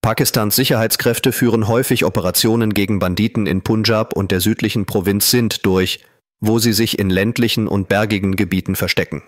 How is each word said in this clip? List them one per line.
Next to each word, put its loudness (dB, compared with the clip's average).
Pakistans 0
Sicherheitskräfte 0
führen 2
häufig 0
Operationen 0
gegen 0
Banditen 0
in 0
Punjab 0
und -2
der 0
südlichen -2
Provinz 0
Sindh 0
durch, 0
wo 2
sie 2
sich 0
in 0
ländlichen 0
und -2
bergigen 0
Gebieten -2
verstecken. -4